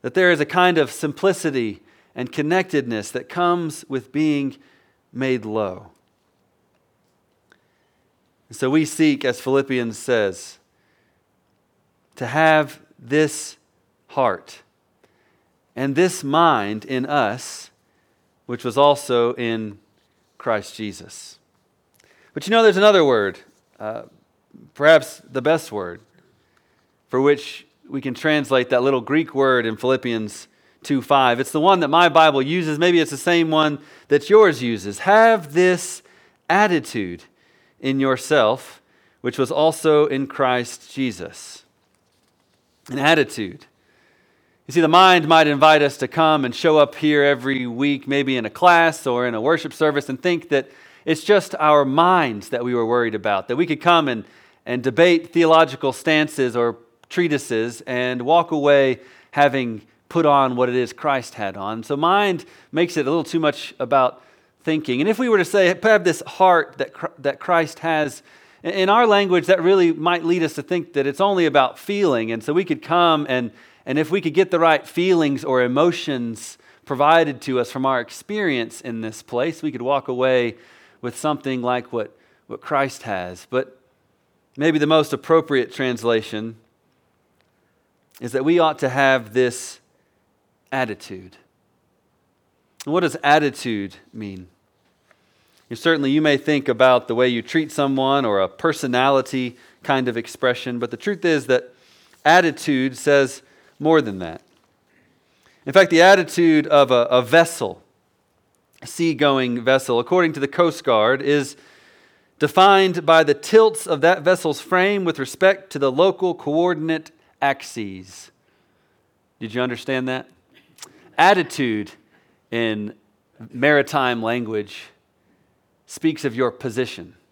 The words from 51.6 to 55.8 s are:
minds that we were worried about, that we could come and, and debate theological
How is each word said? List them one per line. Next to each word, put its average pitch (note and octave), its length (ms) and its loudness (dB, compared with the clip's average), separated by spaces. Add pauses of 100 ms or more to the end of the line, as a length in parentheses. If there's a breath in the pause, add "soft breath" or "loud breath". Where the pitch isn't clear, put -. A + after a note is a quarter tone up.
minds C#3+ 640 0
that B2 140 -4
we B2 80 -4
were A#2 140 0
worried A#2 300 -2
about, G2 320 -4
that A#2+ 80 -4
we E3+ 100 0
could D3+ 140 -6
come E3+ 260 2
and, A#2 180 -6 (400 soft breath)
and B2 160 -6
debate E3 520 2
theological D#3+ 600 2